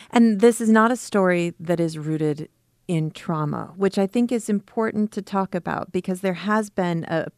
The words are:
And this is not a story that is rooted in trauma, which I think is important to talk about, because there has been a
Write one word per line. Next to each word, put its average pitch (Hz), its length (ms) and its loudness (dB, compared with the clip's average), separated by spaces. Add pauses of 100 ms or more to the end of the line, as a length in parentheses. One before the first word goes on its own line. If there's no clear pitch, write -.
(100)
And 226 300 4
this 233 200 6
is 226 80 2
not 220 240 6
a 254 40 0
story 180 600 0
that 170 220 -2
is 160 180 -2
rooted 151 500 -2 (380)
in 156 240 -2
trauma, 151 640 -6
which 196 200 0
I 196 100 2
think 240 240 0
is 226 200 -4
important 214 640 -2
to 202 100 -8
talk 196 320 -4
about, - 380 -6
because 180 280 -4
there 185 140 -2
has 208 340 -2
been 175 360 -2
a 165 340 -4